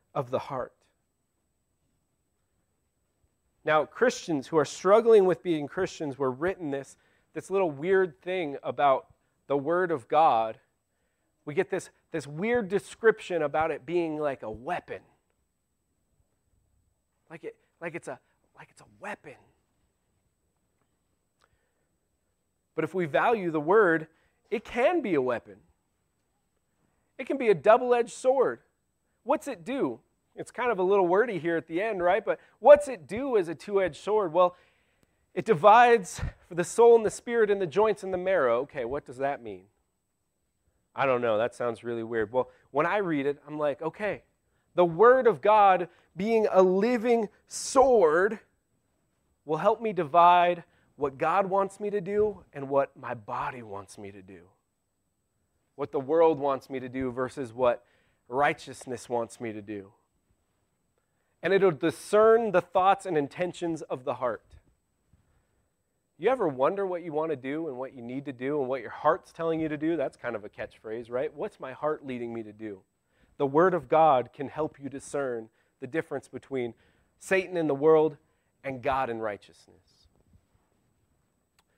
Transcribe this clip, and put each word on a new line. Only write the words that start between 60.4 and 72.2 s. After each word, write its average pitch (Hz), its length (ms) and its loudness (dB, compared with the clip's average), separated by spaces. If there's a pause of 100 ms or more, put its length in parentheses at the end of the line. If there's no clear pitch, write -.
And 170 120 0
it'll 190 180 4
discern 214 800 2
the 175 100 2
thoughts 190 440 0
and 175 120 -2
intentions 165 680 -4
of 139 200 -10
the 127 120 -6
heart. 117 280 -6 (1800)
You 185 100 0
ever 247 180 0
wonder 156 380 -2
what 180 180 -6
you 165 100 -12
want 156 180 -4
to 147 40 -4
do 143 320 -8
and 127 100 -10
what 131 180 -12
you 120 80 -16
need 127 220 -10
to 143 80 -12
do 135 260 -6
and 127 100 -4
what 135 120 -6
your 104 100 -14
heart's - 400 -2
telling 165 280 -4
you 156 100 -4
to 151 80 -8
do? 156 200 -2
That's 139 200 -6
kind 120 180 -8
of 104 100 -8
a 104 40 -14
catchphrase, 113 600 -12
right? 143 240 -6
What's 190 260 -12
my 131 120 -14
heart 151 340 -6
leading 120 260 -8